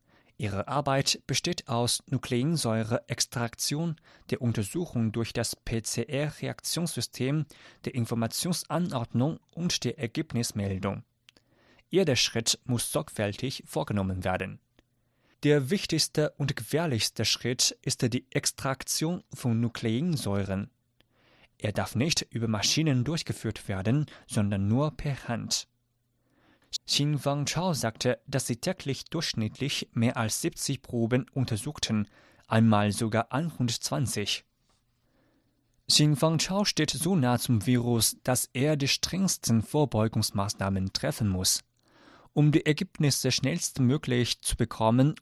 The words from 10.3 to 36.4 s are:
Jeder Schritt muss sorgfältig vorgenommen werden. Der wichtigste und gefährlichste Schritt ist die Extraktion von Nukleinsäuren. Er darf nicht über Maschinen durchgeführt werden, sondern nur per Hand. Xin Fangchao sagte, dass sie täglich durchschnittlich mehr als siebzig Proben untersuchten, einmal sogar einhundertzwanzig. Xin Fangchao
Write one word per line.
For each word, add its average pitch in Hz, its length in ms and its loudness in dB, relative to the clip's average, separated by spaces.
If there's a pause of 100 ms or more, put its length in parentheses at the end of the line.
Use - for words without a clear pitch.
Jeder 160 220 4
Schritt - 480 0
muss - 300 -2
sorgfältig 120 760 -4
vorgenommen 95 560 -2
werden. 95 380 -4 (840)
Der 147 280 4
wichtigste 156 680 0
und 143 180 -2
gefährlichste 135 720 0
Schritt - 580 0
ist - 200 -4
die 123 280 0
Extraktion - 920 -4 (100)
von 117 240 0
Nukleinsäuren. 110 1120 0 (880)
Er 107 140 -2
darf - 240 -4
nicht 147 340 0
über 113 160 -2
Maschinen 123 560 2
durchgeführt - 640 -4
werden, 107 400 0 (220)
sondern 101 400 0
nur 143 240 2
per - 340 -6
Hand. 107 400 -4 (1200)
Xin 147 300 2
Fangchao 147 560 0
sagte, 120 500 -2
dass 131 220 -2
sie 117 120 -2
täglich - 480 -4
durchschnittlich - 840 -4
mehr 120 240 0
als 113 260 -2
siebzig - 400 -4
Proben 120 500 0
untersuchten, 117 720 -2 (400)
einmal 107 460 6
sogar 110 400 0
einhundertzwanzig. 127 1120 -2 (1500)
Xin 151 240 6
Fangchao 165 500 2